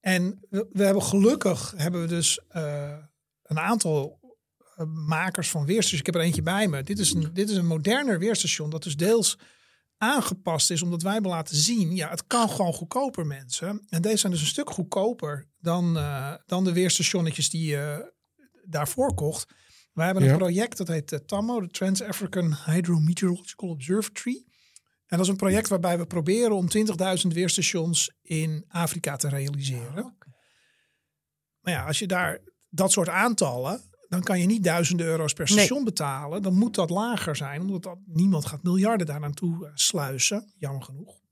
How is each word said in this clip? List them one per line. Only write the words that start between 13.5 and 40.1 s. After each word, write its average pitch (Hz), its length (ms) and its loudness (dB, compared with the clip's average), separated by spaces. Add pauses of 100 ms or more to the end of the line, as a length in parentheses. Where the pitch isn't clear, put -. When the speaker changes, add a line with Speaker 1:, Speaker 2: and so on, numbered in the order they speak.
Speaker 1:
En 170 140 -2
deze 214 140 2
zijn 202 160 2
dus 165 80 0
een 151 60 -2
stuk 285 240 -4
goedkoper 185 760 -4 (140)
dan, 170 360 0
eh, 143 380 -4 (120)
dan 185 180 0
de 180 80 2
weerstationnetjes 170 800 2
die 160 160 -2
je 147 460 -4 (520)
daarvoor 160 500 0
kocht. 151 380 -4 (400)
Wij 160 140 0
hebben 185 180 4
Speaker 2:
Ja. 131 60 8
Speaker 1:
een 190 80 6
project, 185 380 0
dat 180 120 -6
heet, 156 240 -4
eh, 151 60 -4
tammo, 220 420 -2
de 175 80 -6
Trans-African 190 880 -2 (100)
Hydrometeorological 175 1000 0
Observatory. 190 760 -4 (600)
En 175 100 0
dat 180 100 4
is 190 60 2
een 190 60 0
project 202 300 2
waarbij 175 300 2
we 175 80 -4
proberen 196 500 2
om 180 120 2
twintigduizend 185 640 0
weerstations 170 800 0 (120)
in 156 460 -4
Afrika 165 480 -2
te 147 120 -4
realiseren. 139 680 -6
Speaker 3:
Oh, 240 80 -6
oké. - 200 -20 (1300)
Speaker 1:
Maar 175 120 -4
ja, 131 140 -2
als 151 120 -2
je 214 80 -4
daar 180 320 -2 (300)
dat 190 240 2
soort 175 160 2
aantallen, 180 720 0 (280)
dan 180 140 -2
kan 180 180 0
je 175 60 4
niet 214 180 2
duizenden 170 420 2
euro's 160 260 0
per 165 180 -4
Speaker 3:
Nee. 208 80 8
Speaker 1:
station 254 260 4
betalen. 151 580 -4
Dan 185 120 0
moet 208 200 4
dat 170 160 0
lager 196 460 -2
zijn, 143 240 -6
omdat 185 220 -4
dat, 185 240 -14
niemand 170 400 2
gaat 143 160 -10
miljarden 190 440 2
daar 147 140 -6
naartoe, 165 460 -4
eh, 147 80 -16
sluizen, 143 840 -2